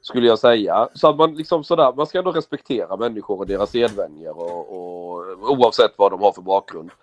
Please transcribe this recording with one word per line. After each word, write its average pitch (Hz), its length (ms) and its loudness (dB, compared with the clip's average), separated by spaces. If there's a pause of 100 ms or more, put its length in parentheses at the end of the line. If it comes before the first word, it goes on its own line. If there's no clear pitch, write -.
Skulle 120 240 0
jag 113 120 6
säga. 107 560 2
Så - 140 4
att 147 80 2
man 160 180 2
liksom 156 300 -4
sådär, 156 320 2
man 147 100 -2
ska 180 120 -6
ändå 185 140 -2
respektera 110 640 -6
människor 107 440 -6
och 95 60 -6
deras 98 240 -2
sedvänjor 82 680 -4
och, 85 340 -10
och, 90 800 -10
oavsett 120 460 4
vad 101 160 4
de 92 80 -8
har 101 120 2
för 92 100 -14
bakgrund. 92 480 -4 (120)